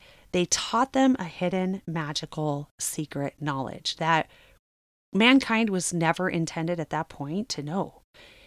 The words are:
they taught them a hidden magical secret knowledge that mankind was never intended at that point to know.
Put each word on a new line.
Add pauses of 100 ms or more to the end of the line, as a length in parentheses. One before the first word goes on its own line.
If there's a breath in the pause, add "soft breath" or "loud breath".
(320 soft breath)
they
taught
them
a
hidden
magical (120)
secret
knowledge
that (840 soft breath)
mankind
was
never
intended
at
that
point
to
know. (440 soft breath)